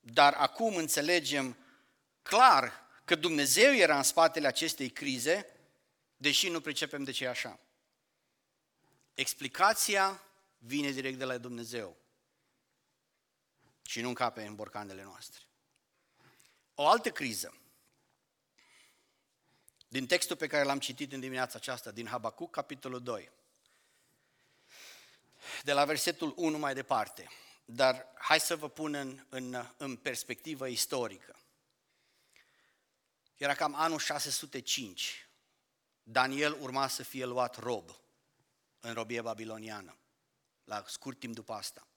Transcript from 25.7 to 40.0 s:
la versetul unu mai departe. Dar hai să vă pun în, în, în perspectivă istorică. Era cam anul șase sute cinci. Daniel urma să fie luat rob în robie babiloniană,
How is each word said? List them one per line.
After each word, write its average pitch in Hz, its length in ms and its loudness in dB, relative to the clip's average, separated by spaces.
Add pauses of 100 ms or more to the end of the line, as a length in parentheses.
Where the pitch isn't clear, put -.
la 143 120 6
versetul 156 520 -2
unu 160 220 0
mai 143 160 -2
departe. 123 540 -2 (360)
Dar 127 420 2 (120)
hai 156 220 6
să 170 160 0
vă 151 120 -8
pun 151 260 -6
în, 135 340 -8
în, 127 480 -8
în 135 200 -8
perspectivă 131 720 -8
istorică. 117 680 -4 (2000)
Era 143 180 0
cam 147 200 -2
anul 160 240 0
șase 147 320 -4
sute 135 300 -6
cinci. - 680 -8 (760)
Daniel 135 580 0
urma 135 280 -2
să 131 140 -6
fie 127 220 -8
luat 123 340 -2
rob 117 320 -6 (880)
în 117 140 -10
robie 113 260 -6
babiloniană, 110 760 -10 (680)